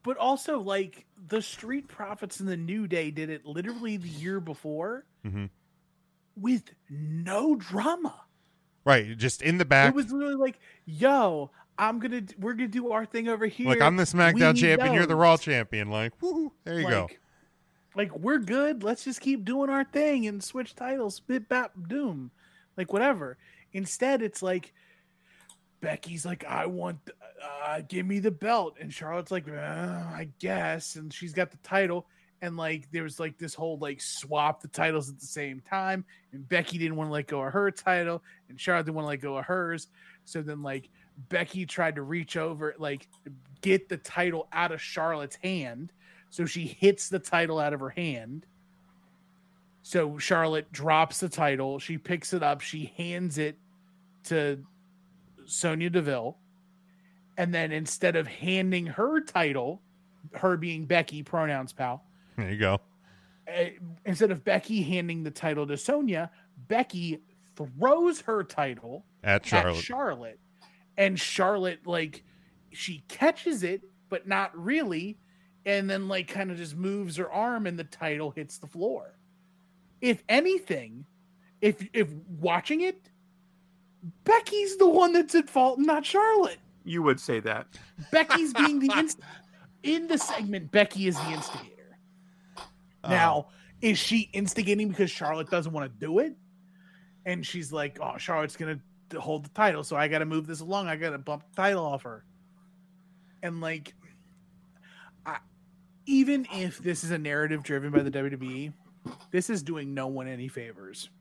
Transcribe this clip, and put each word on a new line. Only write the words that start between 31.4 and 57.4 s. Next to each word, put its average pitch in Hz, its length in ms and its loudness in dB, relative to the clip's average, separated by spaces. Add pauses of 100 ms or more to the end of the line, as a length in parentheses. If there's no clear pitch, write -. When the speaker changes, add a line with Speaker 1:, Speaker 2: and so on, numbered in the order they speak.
Speaker 1:
the - 80 -20
title. 180 480 0 (340)
And, 170 160 -8
like, 160 340 -4
there 165 140 -4
was, 160 160 -10
like, 156 180 -6
this 165 160 -10
whole, 160 240 -6
like, 143 220 -6
swap 147 640 -2
the 147 60 -16
titles 156 400 0
at 139 120 -14
the - 60 -16
same 139 340 -8
time. 190 440 -4 (280)
And 135 160 -14
Becky 170 280 0
didn't 160 200 -2
wanna 156 160 -4
let 147 160 -4
go 143 120 -4
of 135 120 -4
her 202 180 2
title. 175 540 0 (240)
And 131 120 -20
Charlotte 170 260 2
didn't 156 100 -4
wanna 151 120 -4
let 143 120 -4
go 139 160 -6
of 131 80 -4
hers. 170 420 -4 (380)
So 160 180 -8
then, 151 180 -8
like, 135 300 -8 (380)
Becky 180 380 -2
tried 160 300 0
to 143 60 -6
reach 160 340 -6
over, 156 420 -4
like, 143 280 -6 (540)
get 190 280 4
the 175 80 -6
title 175 560 -2
out 165 200 0
of 156 80 -8
Charlotte's 160 560 -4
hand. 156 560 -6 (380)
So 170 140 -2
she 160 220 -4
hits - 420 4
the 190 120 -4
title 160 400 0
out 147 140 2
of 135 60 -6
her 131 100 -6
hand. 143 560 -6 (1400)
So 151 360 0
Charlotte 160 540 0
drops 156 480 4
the 185 80 -2
title. 139 500 0
She 160 200 -8
picks - 340 -4
it 175 100 0
up. 143 180 2
She - 360 -10
hands 175 420 -4
it 151 200 -2 (640)
to 143 400 0 (800)
Sonya 170 460 0
Deville. 143 480 0 (960)
And 175 160 0